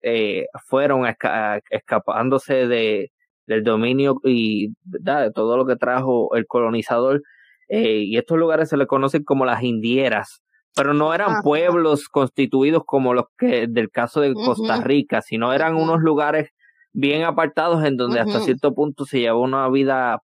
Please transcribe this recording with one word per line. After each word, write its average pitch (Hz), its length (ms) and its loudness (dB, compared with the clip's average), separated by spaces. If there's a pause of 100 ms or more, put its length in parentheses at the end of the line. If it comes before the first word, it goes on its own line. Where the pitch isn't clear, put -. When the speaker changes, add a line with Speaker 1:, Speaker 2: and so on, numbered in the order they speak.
Speaker 1:
eh, 107 440 -2 (240)
fueron 135 360 2
esca-, 107 640 -2
escapándose 123 1000 -2
de, 110 420 -2 (360)
del 110 180 -2
dominio 127 580 2
y, 110 460 0 (160)
¿verdad?, 143 400 -2
de 107 80 -2
todo 117 240 0
lo 131 100 0
que 127 80 0
trajo 123 600 0
el 113 100 -2
colonizador, 120 760 0 (460)
eh, 110 360 0
y 104 120 -2
estos 160 220 0
lugares 160 300 0
se 156 80 -2
les 139 100 2
conocen 135 380 0
como 135 200 0
las 120 200 -2
indieras, 117 760 -2 (360)
pero 143 180 0
no 151 180 2
eran 196 200 0
Speaker 2:
Ajá. 208 100 0
Speaker 1:
pueblos 160 680 2
constituidos 139 760 2
como 127 280 0
los 123 100 0 (120)
que 123 320 0
del 113 220 -2
caso 120 300 -2
de 139 140 2
Costa 214 440 -2
Speaker 2:
Ujú. - 60 -4
Speaker 1:
Rica, 143 360 0
sino 117 320 -2
eran 160 220 0
Speaker 2:
Ujú. 160 100 0
Speaker 1:
unos 165 160 2
lugares 151 500 0 (420)
bien 143 320 0
apartados 160 600 0
en 139 120 2
donde 120 240 0
hasta 208 160 -2
Speaker 2:
Ujú. 117 80 -2
Speaker 1:
cierto 131 300 0
punto 143 320 -4
se 135 140 -4
llevaba 117 200 0
una 131 280 0
vida 131 580 0